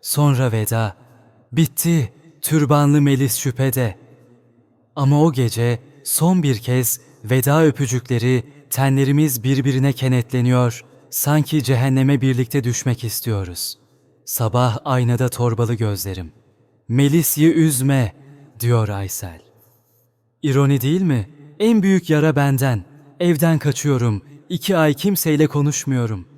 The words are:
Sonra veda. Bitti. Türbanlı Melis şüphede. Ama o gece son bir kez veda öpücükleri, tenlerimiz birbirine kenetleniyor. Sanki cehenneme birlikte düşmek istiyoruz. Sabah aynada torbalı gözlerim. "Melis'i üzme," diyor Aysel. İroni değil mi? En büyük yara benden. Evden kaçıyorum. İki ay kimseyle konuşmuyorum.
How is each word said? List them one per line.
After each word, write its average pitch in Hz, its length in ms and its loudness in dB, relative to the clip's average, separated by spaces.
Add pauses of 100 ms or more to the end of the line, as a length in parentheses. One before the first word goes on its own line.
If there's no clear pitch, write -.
Sonra 135 500 0
veda. 110 440 -2 (560)
Bitti. 160 600 0 (280)
Türbanlı 147 600 2
Melis 139 340 2
şüphede. 131 640 -4 (960)
Ama 147 280 2
o 165 80 2
gece 120 480 -2 (240)
son 180 400 0
bir 131 140 0
kez 123 440 -4 (220)
veda 135 420 2
öpücükleri, 127 800 0 (260)
tenlerimiz 135 760 0
birbirine 135 500 0
kenetleniyor. 123 920 0 (240)
Sanki 147 540 0
cehenneme 131 580 2
birlikte 131 420 0
düşmek 123 400 -4
istiyoruz. 101 760 -6 (480)
Sabah 120 600 -2
aynada 123 440 0
torbalı 117 440 -2
gözlerim. 98 580 -6 (560)
"Melis'i 143 680 2
üzme," 135 640 0 (440)
diyor 117 300 0
Aysel. 95 520 -10 (1000)
İroni 139 380 2
değil 156 200 0
mi? 131 280 0 (300)
En 214 240 2
büyük 190 260 2
yara 151 260 2
benden. 135 500 0 (340)
Evden 165 400 2
kaçıyorum. 123 640 -2 (280)
İki 180 280 -2
ay 156 160 4
kimseyle 156 540 0
konuşmuyorum. 127 800 -2 (100)